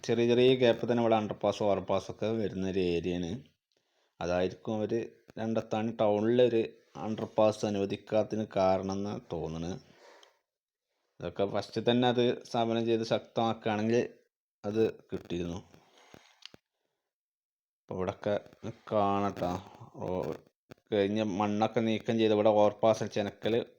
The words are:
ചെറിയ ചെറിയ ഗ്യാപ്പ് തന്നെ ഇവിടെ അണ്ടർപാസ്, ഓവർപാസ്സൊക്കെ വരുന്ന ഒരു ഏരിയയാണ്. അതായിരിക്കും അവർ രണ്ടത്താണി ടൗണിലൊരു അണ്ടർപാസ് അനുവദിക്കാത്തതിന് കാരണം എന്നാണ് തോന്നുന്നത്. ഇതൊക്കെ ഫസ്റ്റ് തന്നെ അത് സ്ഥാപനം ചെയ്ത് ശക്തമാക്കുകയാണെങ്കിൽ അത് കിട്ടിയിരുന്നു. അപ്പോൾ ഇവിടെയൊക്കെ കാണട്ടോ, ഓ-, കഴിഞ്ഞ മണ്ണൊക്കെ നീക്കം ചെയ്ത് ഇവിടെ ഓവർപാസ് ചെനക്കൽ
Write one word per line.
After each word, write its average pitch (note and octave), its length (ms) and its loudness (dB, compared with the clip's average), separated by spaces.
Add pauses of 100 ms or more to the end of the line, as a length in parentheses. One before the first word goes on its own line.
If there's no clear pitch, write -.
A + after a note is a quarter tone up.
ചെറിയ A#2 240 2
ചെറിയ B2 200 6 (120)
ഗ്യാപ്പ് A#2 280 2
തന്നെ A#2 140 2
ഇവിടെ A2+ 160 4
അണ്ടർപാസ്, G2+ 480 -2
ഓവർപാസ്സൊക്കെ F#2+ 600 -2 (120)
വരുന്ന F#2+ 320 -4
ഒരു F#2 100 2 (140)
ഏരിയയാണ്. F2 340 -4 (920)
അതായിരിക്കും F#2 540 -2
അവർ G#2+ 140 -2 (480)
രണ്ടത്താണി A2 480 -2 (140)
ടൗണിലൊരു A2+ 600 4 (400)
അണ്ടർപാസ് G#2+ 640 2
അനുവദിക്കാത്തതിന് G#2 760 -2 (120)
കാരണം F#2+ 400 2
എന്നാണ് G#2 240 -6 (120)
തോന്നുന്നത്. E2 440 -6 (1400)
ഇതൊക്കെ F2+ 340 -4
ഫസ്റ്റ് G#2+ 340 -4
തന്നെ A#2+ 260 4
അത് A#2+ 120 2 (240)
സ്ഥാപനം A#2 400 0
ചെയ്ത് A2+ 240 0
ശക്തമാക്കുകയാണെങ്കിൽ A2+ 840 -2 (720)
അത് A2 140 0 (280)
കിട്ടിയിരുന്നു. F2 500 -6 (2250)
അപ്പോൾ - 200 -12
ഇവിടെയൊക്കെ G2+ 360 -4 (560)
കാണട്ടോ, G2+ 640 0 (500)
ഓ-, F2+ 320 -4 (580)
കഴിഞ്ഞ G#2 300 2 (180)
മണ്ണൊക്കെ G#2+ 480 0
നീക്കം A2+ 320 -2
ചെയ്ത് G#2+ 160 4
ഇവിടെ G#2+ 240 4
ഓവർപാസ് A2 560 2
ചെനക്കൽ G#2+ 400 -4 (220)